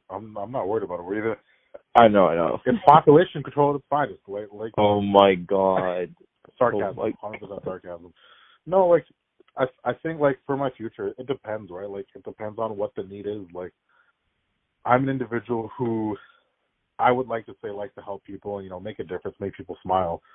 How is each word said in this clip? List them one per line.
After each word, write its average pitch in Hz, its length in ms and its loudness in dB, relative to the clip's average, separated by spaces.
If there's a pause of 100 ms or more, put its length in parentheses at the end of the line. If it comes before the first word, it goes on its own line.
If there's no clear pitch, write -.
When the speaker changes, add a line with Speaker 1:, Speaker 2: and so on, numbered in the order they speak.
Speaker 1:
I'm, 107 300 -12
I'm 104 140 -8
not 120 160 -4
worried 107 160 0
about 90 160 -6
it. 87 60 -12
We're 98 120 -4
either 107 220 -4 (560)
Speaker 2:
I 120 140 8
know, 101 180 6
I 80 80 0
know. 82 280 -2
Speaker 1:
It's 123 140 0 (100)
population 151 540 6
control 143 300 0
at 143 60 -4
its 135 120 -20
finest. 139 380 -2
Like, 101 260 -10
like 107 240 -10
Speaker 2:
Oh 104 240 2
my 101 320 8
God. 92 800 0 (460)
Speaker 1:
Sarcasm. 104 400 0
Speaker 2:
Oh - 60 -2
my - 140 -2
Speaker 1:
Hundred 104 200 -12
percent 98 260 -14
sarcasm. 90 480 -12 (540)
No, 185 180 4
like, 170 200 6 (520)
I, 131 80 0 (180)
I 123 100 -2 (100)
think, 160 160 -6
like, 143 260 2
for 139 120 -2
my 139 200 -2
future, 110 400 -8
it 127 80 -12
depends, 107 460 -8
right? 95 180 -12
Like, 98 160 -12 (100)
it 101 80 -20
depends 107 360 -10
on 110 180 -6
what 101 180 -6
the 104 80 -8
need 98 220 -14
is. 104 260 -8
Like, 90 220 -12 (1120)
I'm 127 180 4
an 135 60 0
individual 117 680 -4
who 113 400 -2 (840)
I 123 120 6
would 123 160 0
like 117 200 -6
to 107 160 -18
say 110 80 -8
likes 101 240 -10
to 101 60 -18
help 101 240 -12
people, 101 360 -10
you 95 80 -14
know, 92 100 -12
make 90 200 -12
a 110 40 -8
difference, - 360 -10
make 98 160 -8
people 90 260 -14
smile. 90 400 0 (140)